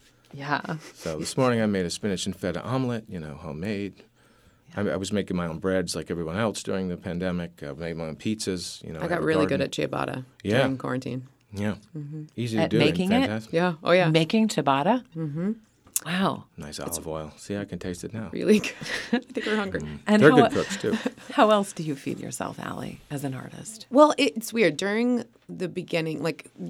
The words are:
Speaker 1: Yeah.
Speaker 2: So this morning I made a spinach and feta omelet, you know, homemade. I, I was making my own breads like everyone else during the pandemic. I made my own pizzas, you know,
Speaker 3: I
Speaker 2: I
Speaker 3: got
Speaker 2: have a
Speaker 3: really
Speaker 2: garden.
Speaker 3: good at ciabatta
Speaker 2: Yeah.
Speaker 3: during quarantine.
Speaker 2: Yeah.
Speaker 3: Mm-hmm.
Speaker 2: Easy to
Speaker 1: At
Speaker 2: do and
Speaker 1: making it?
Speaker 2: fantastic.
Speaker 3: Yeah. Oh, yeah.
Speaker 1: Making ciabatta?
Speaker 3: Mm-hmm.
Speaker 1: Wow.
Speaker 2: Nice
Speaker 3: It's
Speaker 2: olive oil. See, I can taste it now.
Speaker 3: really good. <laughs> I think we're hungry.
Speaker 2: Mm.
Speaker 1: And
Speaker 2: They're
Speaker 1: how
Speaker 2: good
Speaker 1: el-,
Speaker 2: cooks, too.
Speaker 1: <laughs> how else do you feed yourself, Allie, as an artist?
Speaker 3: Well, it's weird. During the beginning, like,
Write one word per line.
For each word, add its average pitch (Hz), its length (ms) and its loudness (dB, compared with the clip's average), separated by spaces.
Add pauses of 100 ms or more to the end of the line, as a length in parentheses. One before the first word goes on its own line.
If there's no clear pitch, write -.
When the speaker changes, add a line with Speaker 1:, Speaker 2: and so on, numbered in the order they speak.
(320)
Speaker 1:
Yeah. 143 440 -4 (180)
Speaker 2:
So - 240 -6
this - 180 -6
morning 123 240 4
I 110 60 4
made 95 200 2
a 85 40 -2
spinach 98 360 -4
and 95 100 -6
feta 87 260 -4
omelet, 123 460 -2
you 95 100 -10
know, 78 160 -10
homemade. 90 720 -6 (720)
I, 101 60 -2
I 85 140 0
was 95 160 -4
making 98 240 -2
my 87 120 -2
own 80 100 -6
breads 92 380 0
like 80 160 -6
everyone 82 240 -4
else 104 260 -2
during 95 260 -4
the 87 80 -4
pandemic. 87 680 -4
I 71 100 -8
made 82 240 -8
my 82 80 -6
own 80 100 -8
pizzas, 98 720 -4
you - 80 -12
know, 80 80 -10
Speaker 3:
I - 40 -6
Speaker 2:
I 165 40 -2
Speaker 3:
got 170 80 0
Speaker 2:
have 160 80 -2
a - 20 0
Speaker 3:
really 156 200 2
Speaker 2:
garden. 139 120 0 (120)
Speaker 3:
good - 120 -4
at 139 80 -2
ciabatta - 340 -4 (200)
Speaker 2:
Yeah. 110 160 4
Speaker 3:
during 135 180 2
quarantine. 131 480 -6 (260)
Speaker 2:
Yeah. 101 220 -2 (240)
Speaker 3:
Mm-hmm. 151 240 -10 (140)
Speaker 2:
Easy 113 200 -2
to 165 60 4
Speaker 1:
At - 80 2
Speaker 2:
do - 80 2
and 156 80 6
Speaker 1:
making 175 260 2
it? 247 100 6
Speaker 2:
fantastic. 110 300 -2
Speaker 3:
Yeah. 170 300 2
Oh, - 80 2
yeah. 175 180 8
Speaker 1:
Making 165 380 6
ciabatta? 151 560 2 (140)
Speaker 3:
Mm-hmm. 160 360 -2 (540)
Speaker 1:
Wow. 180 380 0 (120)
Speaker 2:
Nice 76 220 -10
Speaker 3:
It's 78 200 -6
Speaker 2:
olive 78 100 -8
oil. 78 280 -6
See, - 220 -8
I 101 80 -4
can 92 140 -8
taste 90 240 -6
it - 100 -8
now. 113 180 -8
Speaker 3:
really 214 280 4
good. - 120 -8 (220)
<laughs> - 180 -4
I 240 60 2
think - 280 -6
we're 214 100 0
hungry. 196 240 -4
Speaker 2:
Mm. - 260 -8
Speaker 1:
And 208 160 8
Speaker 2:
They're - 80 12
Speaker 1:
how 254 60 8
Speaker 2:
good 247 80 10
Speaker 1:
el-, - 80 4
Speaker 2:
cooks, 190 260 0
too. - 180 0 (180)
Speaker 1:
<laughs> - 180 -16
how 233 180 6
else 202 240 4
do - 80 -8
you 156 140 -2
feed - 240 -6
yourself, - 400 -8
Allie, - 400 -8 (100)
as 143 140 -6
an 135 100 -4
artist? - 560 -14
Speaker 3:
Well, 302 260 8
it's - 360 0
weird. 196 260 4
During 233 460 0 (240)
the 175 200 -6
beginning, 160 540 -4
like, 156 260 -4 (220)